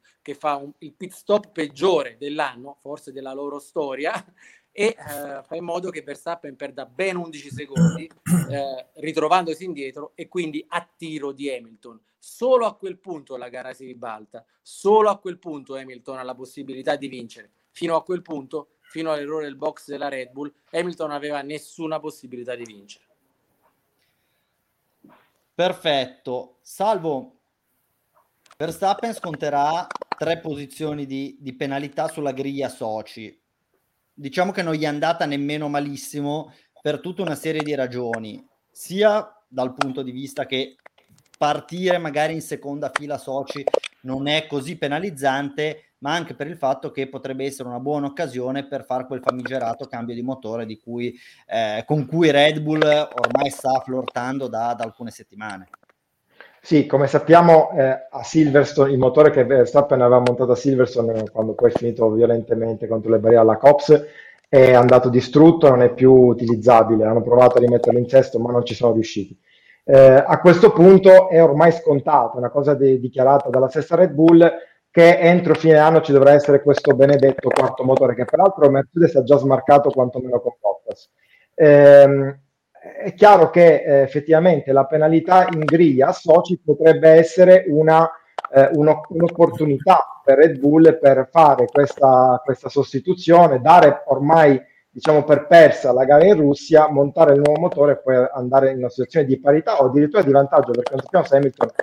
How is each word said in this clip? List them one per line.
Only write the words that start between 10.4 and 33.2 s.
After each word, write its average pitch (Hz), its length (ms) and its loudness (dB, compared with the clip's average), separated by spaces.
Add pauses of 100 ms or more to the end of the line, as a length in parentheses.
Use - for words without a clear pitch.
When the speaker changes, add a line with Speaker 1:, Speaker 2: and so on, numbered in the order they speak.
Speaker 1:
a 175 200 -14 (100)
tiro 151 340 -14
di 139 180 -14
Hamilton. 113 500 -20 (180)
Solo 247 480 -6
a 202 100 -8
quel 185 220 -18
punto 143 400 -20
la 127 100 -20
gara 127 260 -20
si 135 120 -20
ribalta, 117 600 -20 (160)
solo 214 480 -2
a 202 80 -6
quel 180 220 -18
punto 139 360 -18
Hamilton 131 420 -20
ha 127 60 -18
la 127 120 -16
possibilità 135 640 -14
di 139 100 -18
vincere. 117 440 -20 (200)
Fino 170 240 -10
a 160 80 -6
quel 180 180 -12
punto, 147 500 -16 (100)
fino 160 300 -14
all'errore 151 340 -10
del 139 100 -18
box 151 320 -14
della 143 220 -14
Red 127 220 -16
Bull, 143 220 -18 (180)
Hamilton 170 360 -10
non 147 80 -14
aveva 143 260 -12
nessuna 156 600 -16
possibilità 123 540 -18
di 120 100 -20
vincere. 101 400 -20 (2500)
Speaker 2:
Perfetto. 139 1040 -8
Salvo, 165 800 -10 (1160)
Verstappen 196 580 -8
sconterà 151 760 -8 (300)
tre 165 220 -8
posizioni 147 640 -14
di, 135 320 -14
di 131 160 -18
penalità 139 540 -10
sulla 147 240 -10
griglia 135 380 -10
soci. 110 680 -16 (760)